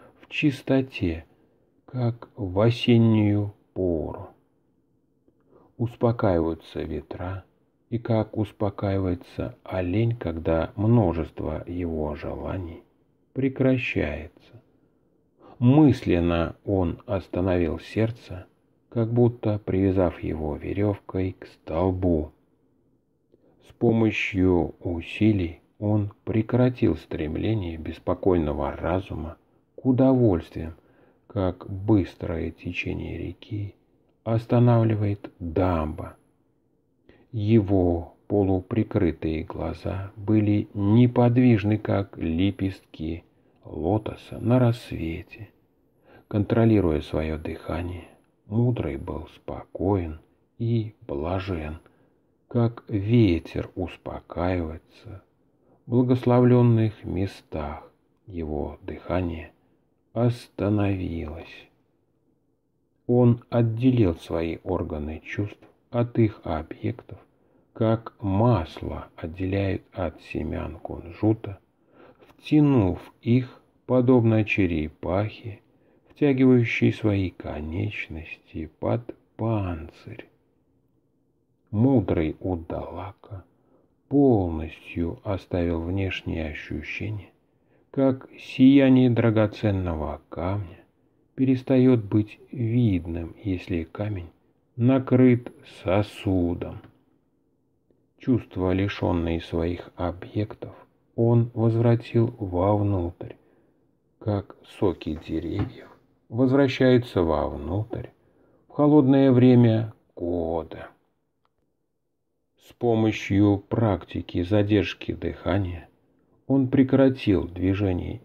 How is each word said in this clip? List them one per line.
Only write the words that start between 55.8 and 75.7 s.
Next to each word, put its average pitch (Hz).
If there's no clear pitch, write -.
в -
благословлённых 123
местах. 85
Его 76
дыхание 85
остановилось. 95
Он 120
отделил 117
свои 82
органы 80
чувств -
от 120
их 110
объектов, 85
как 113
масло 95
отделяют 92
от 85
семян 78
кунжута, 98
втянув 135
их, 120
подобно 123
черепахе, 98